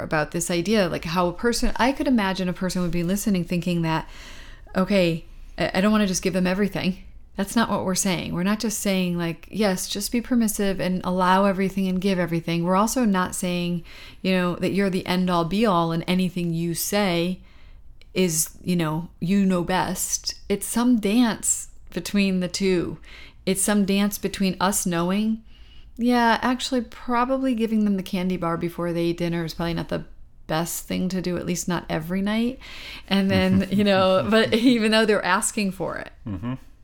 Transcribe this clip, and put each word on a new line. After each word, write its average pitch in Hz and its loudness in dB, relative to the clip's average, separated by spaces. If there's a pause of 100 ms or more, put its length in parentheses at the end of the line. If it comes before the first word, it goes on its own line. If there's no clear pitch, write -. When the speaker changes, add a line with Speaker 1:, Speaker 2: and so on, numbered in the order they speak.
Speaker 1:
about 151 0
this 175 -4
idea, 180 2
like, 151 -4
how 175 0
a 175 0
person, 233 0
I 240 4
could 285 -2
imagine 190 2
a 180 -2
person 180 -2
would 175 -2
be 175 0
listening 185 0
thinking 175 0
that, 160 0 (680)
okay, 185 2 (360)
I, 170 0
I 190 2
don't 208 4
wanna 214 4
just 185 -2
give 185 0
them 180 2
everything. 190 0 (320)
That's 196 -4
not 226 2
what 202 0
we're 185 0
saying. 165 -2
We're 170 -2
not 208 0
just 220 -4
saying, 185 0
like, 170 -4
yes, 190 0
just 202 -6
be 240 0
permissive 208 0
and 185 0
allow 185 4
everything 190 0
and 185 0
give 190 2
everything. 170 0
We're 185 2
also 226 2
not 190 2
saying, 175 -2 (360)
you 190 2
know, 180 2
that 175 0
you're 196 2
the 185 -2
end 180 2
all 170 2
be 196 2
all 170 4
and 170 -2
anything 180 0
you 170 -2
say 180 0 (720)
is, 165 0 (120)
you 180 0
know, 165 -2 (120)
you 196 2
know 180 2
best. - -2 (140)
It's 202 -2
some 247 2
dance 208 0 (260)
between 190 0
the 180 -2
two. 180 0 (480)
It's 190 2
some 208 4
dance 202 2
between 190 0
us 202 0
knowing, 190 0 (540)
yeah, 233 4
actually 254 0
probably 254 0
giving 220 2
them 202 2
the 185 -2
candy 185 -2
bar 170 -2
before 170 -4
they 170 0
eat 170 0
dinner 170 -2
is 160 -8
probably 170 -2
not 165 -4
the 165 -4 (460)
best 160 -2
thing 185 -2
to 180 -4
do, 175 -2
at - -6
least 175 -4
not 175 -2
every 170 -4
night. 226 -2 (480)
And 196 2
then, 190 4
Speaker 2:
<laughs> - -6
Speaker 1:
you 202 2
know, 190 4
but 220 4
even 226 4
though 220 4
they're 208 2
asking 196 0
for 156 -6
it. - -10 (160)
Speaker 2:
Mm-hmm. 110 -6 (300)